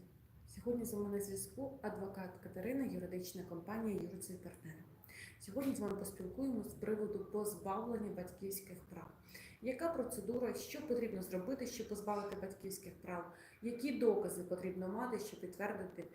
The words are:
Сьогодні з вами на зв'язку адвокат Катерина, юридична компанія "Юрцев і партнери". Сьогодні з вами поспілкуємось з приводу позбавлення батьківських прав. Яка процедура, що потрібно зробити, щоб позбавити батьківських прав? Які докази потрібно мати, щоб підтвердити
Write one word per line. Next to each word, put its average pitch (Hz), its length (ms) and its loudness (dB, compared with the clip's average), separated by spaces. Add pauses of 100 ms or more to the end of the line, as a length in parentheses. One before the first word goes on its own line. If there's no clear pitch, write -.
(480)
Сьогодні 240 380 2
з 214 80 -2
вами 202 160 2
на 202 100 2
зв'язку 196 640 -4
адвокат 190 480 -2 (140)
Катерина, 262 400 0
юридична 180 600 -2
компанія 196 580 0
"Юрцев 185 340 -4
і 180 40 -8
партнери". - 440 -10 (560)
Сьогодні 269 360 2
з 208 40 0
вами 196 160 4
поспілкуємось 208 760 0
з - 20 -8
приводу 214 460 2
позбавлення 208 960 0
батьківських 185 600 -4 (120)
прав. 170 220 -8 (500)
Яка 254 280 2
процедура, 233 640 2
що - 340 -4
потрібно 226 360 4
зробити, 220 440 2
щоб - 220 -2
позбавити 202 520 2
батьківських 190 600 -4
прав? 175 320 -4 (280)
Які 240 380 2
докази 180 440 8
потрібно 185 440 0
мати, 226 320 2
щоб - 200 -4
підтвердити 185 760 -2